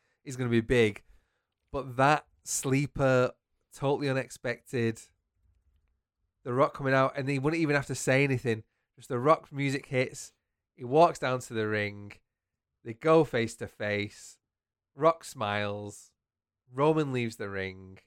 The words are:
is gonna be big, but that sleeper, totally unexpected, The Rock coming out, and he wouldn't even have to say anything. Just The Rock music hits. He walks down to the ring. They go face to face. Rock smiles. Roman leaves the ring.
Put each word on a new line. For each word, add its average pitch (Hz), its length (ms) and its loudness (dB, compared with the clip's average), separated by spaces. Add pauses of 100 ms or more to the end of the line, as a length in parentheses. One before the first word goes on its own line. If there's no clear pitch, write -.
(240)
is 135 120 -12
gonna 123 140 -2
be 117 120 4
big, 113 420 2 (680)
but 131 240 -8
that 139 300 4 (180)
sleeper, 135 880 0 (420)
totally 139 360 -2
unexpected, 120 920 -4 (1400)
The 123 100 -8
Rock 143 220 2
coming 135 200 -2
out, 135 200 4
and 135 140 -4
he 143 80 0
wouldn't 156 240 -2
even 147 140 2
have 139 120 -2
to 135 80 -6
say 135 280 2
anything. 120 400 -2 (320)
Just - 140 -18
The 123 100 -4
Rock 151 320 2
music 139 360 -4
hits. - 440 -4 (440)
He 139 80 -18
walks 147 360 4
down 127 220 -2
to - 120 -14
the 110 140 -2
ring. 104 460 -4 (680)
They 117 100 -10
go 160 300 4
face 117 340 -2
to 104 100 -10
face. 104 680 -6 (580)
Rock 156 280 2
smiles. 104 880 -6 (640)
Roman 151 380 2
leaves 120 240 -2
the 104 140 -8
ring. 95 580 -8